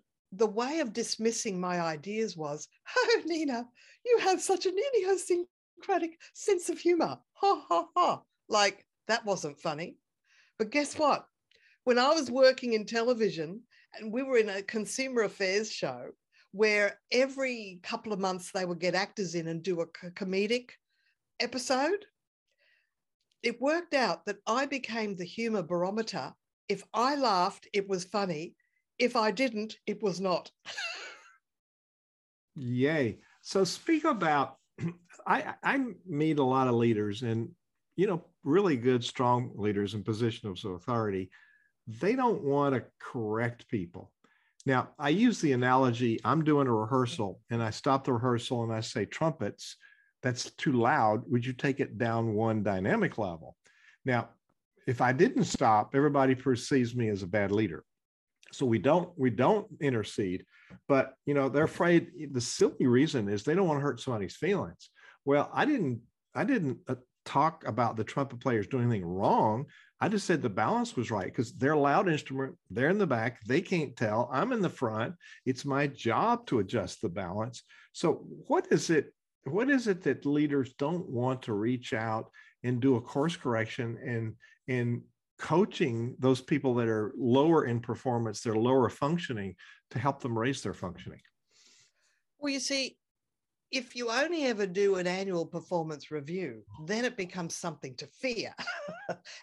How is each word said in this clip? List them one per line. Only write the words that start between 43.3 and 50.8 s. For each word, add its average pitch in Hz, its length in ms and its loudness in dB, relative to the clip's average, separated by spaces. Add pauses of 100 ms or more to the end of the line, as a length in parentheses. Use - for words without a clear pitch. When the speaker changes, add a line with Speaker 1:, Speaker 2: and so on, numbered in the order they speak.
Speaker 2:
people. 95 440 -8 (540)
Now, 131 320 2
I 147 120 0
use 208 300 4
the 147 120 2
analogy, 123 720 4
I'm 147 200 2
doing 143 220 4
a 127 60 2
rehearsal 113 680 0 (100)
and 117 120 0
I 110 80 -2
stop 139 340 0
the 135 100 0
rehearsal 120 500 -2
and 113 80 -4
I 110 80 -2
say, 110 240 -4
"Trumpets, - 720 -4 (460)
that's 123 300 -4
too - 200 -2
loud. 120 580 4